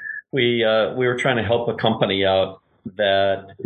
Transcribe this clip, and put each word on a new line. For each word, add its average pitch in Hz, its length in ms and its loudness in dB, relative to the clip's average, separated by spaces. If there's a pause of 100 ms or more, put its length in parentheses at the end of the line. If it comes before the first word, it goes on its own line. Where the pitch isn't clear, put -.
(300)
we, 120 320 0
uh, 110 320 2
we 127 140 0
were 123 80 0
trying 127 220 0
to 110 40 0
help 117 260 0
a 110 60 -2
company 104 500 0
out 95 360 0 (340)
that 98 720 0